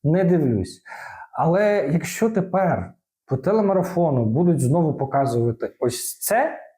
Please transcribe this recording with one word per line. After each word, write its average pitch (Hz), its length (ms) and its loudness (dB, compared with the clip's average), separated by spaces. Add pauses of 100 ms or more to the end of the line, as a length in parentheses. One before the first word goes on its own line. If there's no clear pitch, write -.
не 170 200 2
дивлюсь. 139 580 0 (500)
Але 185 600 0
якщо 175 380 -2
тепер 180 640 0 (340)
по 135 100 -2
телемарафону 180 880 0
будуть 151 360 2
знову 147 340 2
показувати 120 840 -2
ось - 380 -4
це 269 400 -2 (200)